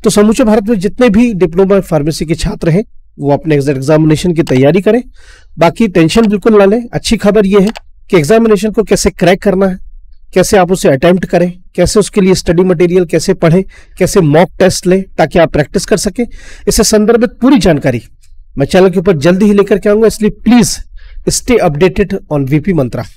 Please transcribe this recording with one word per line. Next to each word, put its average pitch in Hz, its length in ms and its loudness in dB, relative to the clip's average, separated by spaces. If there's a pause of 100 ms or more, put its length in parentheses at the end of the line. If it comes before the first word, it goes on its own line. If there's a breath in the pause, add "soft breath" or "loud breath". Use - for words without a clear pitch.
तो 220 60 2
समूचे 214 340 2
भारत 214 240 0
में 233 100 -2
जितने 208 320 0
भी 233 240 2
diploma 185 460 0
pharmacy 156 460 -4
के 160 80 -2
छात्र 170 360 -4
हैं 185 140 0 (340)
वो 143 140 -2
अपने 147 220 -2
एग्जिट 143 220 0
examination 156 580 0
की 156 80 -2
तैयारी 139 400 2
करें, 220 200 0 (560 soft breath)
बाकी 170 300 0
tension 180 380 2
बिल्कुल 208 320 2
ना 196 60 4
लें। 214 180 0 (100)
अच्छी 180 240 -4
खबर 202 300 0
यह 196 140 2
है 196 100 2 (400)
कि 196 60 0
एग्जामिनेशन 214 540 2
को 214 120 -4
कैसे 202 280 0
crack 185 320 0
करना 190 240 0
है, 185 120 -4 (560)
कैसे 185 220 0
आप 180 160 2
उसे 190 160 -2
attempt 170 380 0
करें, 175 260 -2 (240)
कैसे 180 240 0
उसके 202 200 -2
लिए 190 140 2
study 175 300 0
material 180 400 0
कैसे 170 300 -2
पढ़ें, 170 280 2 (360 soft breath)
कैसे 185 220 0
mock 156 380 2
test - 280 0
लें 190 160 0 (160)
ताकि 160 200 0
आप 160 140 2
practice - 340 -4
कर 220 100 0
सकें, 208 280 -4 (440 loud breath)
इससे 214 160 0
संदर्भित 220 560 0
पूरी 269 180 4
जानकारी 147 440 0 (560)
मैं 143 80 -2
channel 185 240 2
के 185 80 -2
ऊपर 190 200 0
जल्दी 180 280 2
ही 208 60 4
लेकर 202 260 2
के 196 100 -2
आऊंगा। 214 180 2
इसलिए 208 240 0 (120)
please 226 360 2 (540 soft breath)
stay - 300 -2
updated 185 540 -2 (160)
on 143 160 -2
V 147 120 0
P 196 140 -4
Mantra। 131 300 -4 (120)